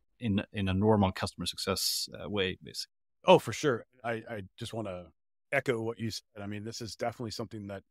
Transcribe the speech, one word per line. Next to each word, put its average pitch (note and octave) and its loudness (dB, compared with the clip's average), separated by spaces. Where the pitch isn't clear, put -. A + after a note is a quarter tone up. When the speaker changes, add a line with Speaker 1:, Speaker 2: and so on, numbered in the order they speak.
Speaker 1:
in, G#2 2
in G2 0
a F#2 2
normal G2+ 6
customer - -4
success, - -2
uh, D2+ -8
way, G2 0
basically. - -12
Speaker 2:
Oh, F3 10
for A#2 -4
sure. B2+ 0
I, A2+ -2
I A2 -6
just A2+ -8
wanna F#2+ -8
echo B2+ 2
what A2+ -4
you A2+ -4
said. - -12
I G2+ -8
mean, G#2 -8
this A2+ -10
is G#2+ -10
definitely A#2 -4
something G#2+ -8
that G2 -10